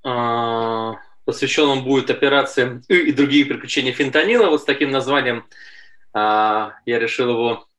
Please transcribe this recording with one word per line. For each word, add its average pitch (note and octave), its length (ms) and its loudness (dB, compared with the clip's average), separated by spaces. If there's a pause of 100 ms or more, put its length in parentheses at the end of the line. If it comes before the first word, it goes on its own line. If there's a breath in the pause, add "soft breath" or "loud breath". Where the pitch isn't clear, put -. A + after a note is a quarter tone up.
а, A#2 920 -2 (300 loud breath)
посвящён C#3 440 0
он C3 140 0
будет C3 260 2
операции C3+ 760 0
"И, - 80 4
и D#3+ 160 2
другие C#3+ 340 2
приключения C#3 460 -4
фентанила". F3 580 2
Вот D3+ 120 2
с - 40 -12
таким C#3+ 260 0
названием, B2+ 540 -2 (680 loud breath)
а, G#2+ 600 0 (120)
я A#2 140 0
решил A#2+ 300 -2
его A#2 380 -2 (120)